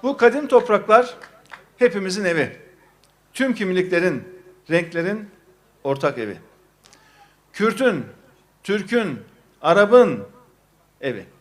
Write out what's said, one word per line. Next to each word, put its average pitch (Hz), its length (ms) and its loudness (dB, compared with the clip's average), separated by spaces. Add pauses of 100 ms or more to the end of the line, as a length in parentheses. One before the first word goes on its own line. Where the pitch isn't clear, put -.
Bu 269 140 -2
kadim 254 320 4
topraklar 233 640 4 (640)
hepimizin 196 460 -2
evi. 165 320 -2 (760)
Tüm 254 200 -2
kimliklerin, 180 880 -2 (280)
renklerin 170 600 -4 (540)
ortak 139 340 -4
evi. 104 200 -8 (1120)
Kürt'ün, 208 540 -2 (560)
Türk'ün, 196 580 -4 (420)
Arap'ın 196 600 4 (760)
evi. 107 260 -6 (140)